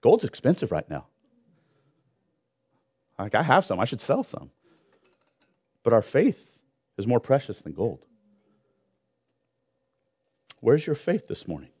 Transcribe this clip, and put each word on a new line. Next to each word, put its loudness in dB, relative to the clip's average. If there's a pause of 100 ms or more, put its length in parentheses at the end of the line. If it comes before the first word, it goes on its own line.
Gold's 4
expensive -2
right -6
now. -10 (2000)
Like, -6
I 4
have 4
some, -4
I 0
should -8
sell -2
some. -14 (1300)
But 2
our 6
faith -2 (380)
is -4
more 2
precious -2
than -14
gold. -6 (2500)
Where's 2
your -2
faith -6
this -12
morning? -10 (100)